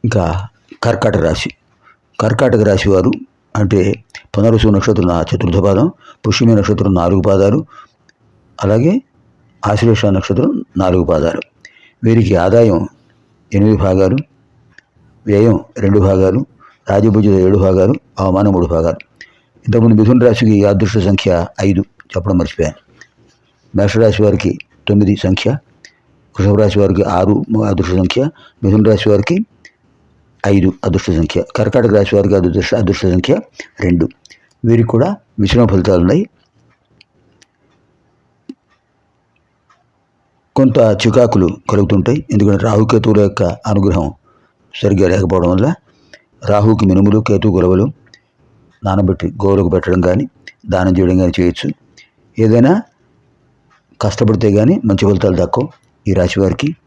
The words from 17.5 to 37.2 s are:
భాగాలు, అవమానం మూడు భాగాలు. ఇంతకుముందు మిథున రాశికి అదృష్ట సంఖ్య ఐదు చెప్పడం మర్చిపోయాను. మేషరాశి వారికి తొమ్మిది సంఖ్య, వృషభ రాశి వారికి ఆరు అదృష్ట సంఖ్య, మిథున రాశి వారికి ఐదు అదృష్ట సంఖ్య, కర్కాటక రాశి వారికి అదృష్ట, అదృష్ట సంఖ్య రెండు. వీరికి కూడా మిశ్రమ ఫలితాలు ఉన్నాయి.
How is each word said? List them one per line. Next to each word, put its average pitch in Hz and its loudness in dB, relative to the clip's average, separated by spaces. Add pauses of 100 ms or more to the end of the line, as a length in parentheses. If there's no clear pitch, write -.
భాగాలు, 95 2 (280)
అవమానం 95 0
మూడు 85 0
భాగాలు. 82 -2 (680)
ఇంతకుముందు 117 2
మిథున 117 4
రాశికి 110 2 (140)
అదృష్ట 98 0
సంఖ్య 98 0 (360)
ఐదు 98 0 (280)
చెప్పడం 92 -4
మర్చిపోయాను. 78 -6 (960)
మేషరాశి 104 2
వారికి 98 0 (360)
తొమ్మిది 101 2
సంఖ్య, 92 -2 (840)
వృషభ 101 0
రాశి 101 2
వారికి 95 0 (140)
ఆరు 95 2 (360)
అదృష్ట 92 -4
సంఖ్య, 92 -2 (420)
మిథున 104 2
రాశి 104 0
వారికి 104 0 (1080)
ఐదు 98 2 (180)
అదృష్ట 80 -4 (100)
సంఖ్య, 80 -2 (180)
కర్కాటక 113 0
రాశి 98 0
వారికి 98 0
అదృష్ట, 87 -2 (100)
అదృష్ట 92 -2 (120)
సంఖ్య 107 0 (500)
రెండు. 87 0 (560)
వీరికి 113 2
కూడా 139 2 (320)
మిశ్రమ 110 2
ఫలితాలు 92 0
ఉన్నాయి. 147 0 (4000)